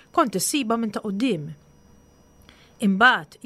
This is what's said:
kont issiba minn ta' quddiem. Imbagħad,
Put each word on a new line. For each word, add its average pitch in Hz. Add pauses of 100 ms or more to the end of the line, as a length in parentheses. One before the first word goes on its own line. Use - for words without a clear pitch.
(120)
kont -
issiba 226
minn 226
ta' 220
quddiem. 202 (1400)
Imbagħad, 202